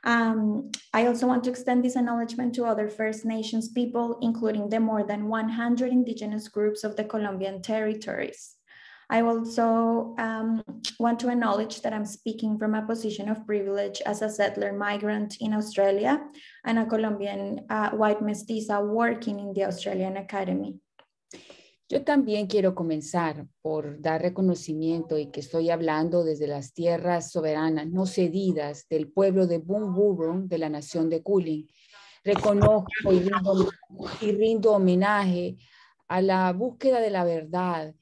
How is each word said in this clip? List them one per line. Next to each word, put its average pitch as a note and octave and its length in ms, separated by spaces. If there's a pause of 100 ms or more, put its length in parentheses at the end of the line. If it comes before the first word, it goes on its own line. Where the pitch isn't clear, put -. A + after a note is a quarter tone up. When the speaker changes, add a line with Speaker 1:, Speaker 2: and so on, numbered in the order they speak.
Speaker 1:
Um, A3+ 640 (240)
I A3+ 140
also A#3+ 180
want B3+ 200
to B3+ 40
extend B3 340
this B3+ 120
acknowledgement A#3 600
to A#3+ 100
other G#3+ 220
First A3 380
Nations A3 440
people, A#3+ 520
including A3 480
the A3 100
more A3 240
than G#3 240
one A3 220
hundred A#3+ 420
Indigenous G#3+ 560
groups G#3+ 360
of G#3 120
the G#3+ 80
Colombian G3 600
territories. G#3+ 960 (520)
I A3+ 140
also, A3+ 960
um, A3 440 (340)
want A#3 220
to B3 100
acknowledge A3+ 520
that A3+ 100
I'm G#3+ 140
speaking A3 520
from G#3+ 180
a G#3+ 100
position G#3+ 420
of G#3+ 180
privilege G3+ 600
as G#3 160
a G#3+ 80
settler G3+ 420
migrant G#3 680
in G#3+ 120
Australia G#3+ 680 (420)
and A3+ 160
a A3 60
Colombian, G3+ 840
uh, G#3+ 200
white G#3+ 320
mestiza G#3+ 600
working A3 600
in G3+ 120
the F#3+ 120
Australian F#3+ 500
Academy. G3 640 (1120)
Speaker 2:
Yo C#4 140
también G#3+ 420
quiero F#3+ 260
comenzar D#3+ 720 (140)
por D3+ 380
dar D#3+ 220
reconocimiento E3 1000
y D3 60
que C#3+ 160
estoy E3 300
hablando E3 520
desde D3+ 240
las C#3+ 260
tierras E3+ 580
soberanas D#3 580
no F#3 160
cedidas E3+ 840
del D3+ 240
pueblo F#3+ 340
de E3+ 120
Bunburan F#3 880
de F3 100
la D#3+ 120
nación D3+ 400
de E3 120
Kulin. D#3+ 460 (560)
Reconozco G#3 880
y F#3 80
rindo, G3 500 (520)
y G#3 100
rindo A3 400
homenaje F#3 840 (500)
a F#3 140
la F#3 320
búsqueda A#3+ 480
de A3 80
la F#3 160
verdad E3 760